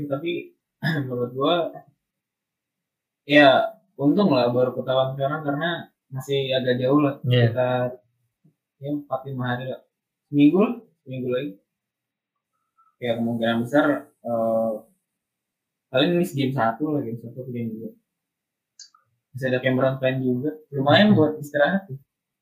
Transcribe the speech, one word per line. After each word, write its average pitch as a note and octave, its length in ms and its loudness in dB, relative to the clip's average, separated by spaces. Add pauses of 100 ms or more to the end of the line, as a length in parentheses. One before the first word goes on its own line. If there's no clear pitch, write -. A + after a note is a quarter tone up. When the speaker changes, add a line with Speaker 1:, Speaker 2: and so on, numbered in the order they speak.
Speaker 1:
tapi D3+ 220 -4 (500)
<clears throat> D3 240 -2
menurut B2 260 -6
gua, C#3+ 240 0 (1700)
ya, C#3+ 500 6 (180)
untung D#3+ 380 2
lah B2 160 2
baru B2 240 0
ketahuan C3 400 -2
sekarang C#3 320 -4
karena D3 240 -4 (400)
masih C3+ 480 -4
agak B2 180 0
jauh B2+ 240 2
lah. C#3+ 220 2
Speaker 2:
Iya. A#2+ 320 4
Speaker 1:
Sekitar, B2+ 340 0 (960)
ya, C#3+ 100 -10
empat, C#3+ 280 -6 (100)
lima B2+ 240 -6
hari B2+ 160 -6
lah. - 120 -10 (440)
Seminggu D3 320 4
lah, A#3+ 160 4 (300)
seminggu B2+ 260 -8
lagi. C#3 220 -4 (1500)
Ya, A#2+ 220 -4
kemungkinan A#2 420 -2
besar, C#3+ 240 2 (240)
eh, A2+ 600 -2 (1200)
paling D#3+ 260 2
miss - 160 -2
game C3+ 220 -2
satu C3+ 420 0
lah, B2 60 -4
game A#2 160 -8
satu B2 260 -14
ke C3 60 -12
game A#2 260 -6
dua. A2+ 140 -12 (1400)
Masih B2+ 160 -6
ada B2+ 140 0
Cameron C3 380 0
Payne C3 200 -2
juga. B2+ 320 -2 (200)
Lumayan D3+ 420 4
Speaker 2:
Hmm. - 60 6
Speaker 1:
buat D3+ 180 4
istirahat. F3 500 -2 (540)